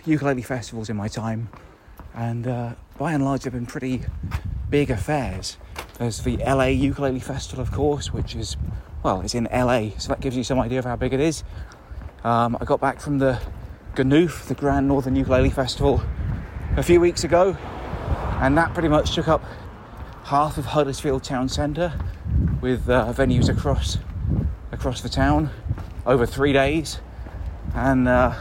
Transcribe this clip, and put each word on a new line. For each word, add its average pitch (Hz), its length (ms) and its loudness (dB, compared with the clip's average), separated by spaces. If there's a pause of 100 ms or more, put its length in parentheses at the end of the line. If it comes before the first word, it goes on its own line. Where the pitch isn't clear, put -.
ukulele 143 380 2
festivals 113 460 -8
in 110 60 -4
my 104 120 -4
time, 113 420 -4 (640)
and, 117 320 -4
uh, 120 280 -4 (260)
by 156 140 -2
and 139 120 2
large, 135 160 0
they've 131 100 -6
been 120 140 -4
pretty 127 380 -4 (640)
big 143 220 4
affairs. 107 680 -2 (400)
There's 117 240 -2
the 120 220 0
L 135 180 4
A 131 100 4
Ukulele 135 480 2
Festival, 131 440 -6
of - 80 -2
course, 147 420 0
which - 220 -4
is, 113 200 -6 (480)
well, 98 180 2
it's 107 140 -4
in 117 120 0
L 123 240 2
A, 107 260 0
so - 120 -6
that 139 120 -2
gives 131 160 -2
you 123 60 -2
some 131 160 0
idea 120 200 0
of 120 60 -2
how 120 100 -4
big 123 160 -2
it 131 80 2
is. 156 240 0 (800)
Um, 117 380 2
I 117 40 -4
got 139 140 2
back 135 200 0
from 143 180 -2
the 131 240 2 (540)
gnoof, 143 500 4
the - 80 -4
Grand 139 340 2
Northern 135 280 2
Ukulele 131 340 4
Festival, 135 540 2 (720)
a 139 60 2
few 175 160 6
weeks 170 240 4
ago, 160 340 4 (840)
and 135 200 4
that 165 160 2
pretty 175 140 2
much 151 260 4
took 165 120 0
up 160 160 4 (840)
half 147 340 0
of 135 60 -4
Huddersfield 139 580 0
Town 131 260 -2
Centre, 160 420 -2 (680)
with, 123 260 0
uh, 123 240 4
venues 123 380 4
across, - 480 0 (720)
across 127 300 -4
the 123 80 -6
town 143 400 4 (560)
over 120 220 4
three 139 260 2
days. 139 460 2 (760)
And, 127 340 4
uh, 123 340 4